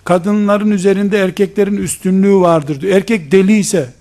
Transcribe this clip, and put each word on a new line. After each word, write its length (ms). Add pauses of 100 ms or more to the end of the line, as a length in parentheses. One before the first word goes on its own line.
kadınların 640
üzerinde 480
erkeklerin 580
üstünlüğü 580
vardır 460
diyor. 160
Erkek 360
deliyse 560 (120)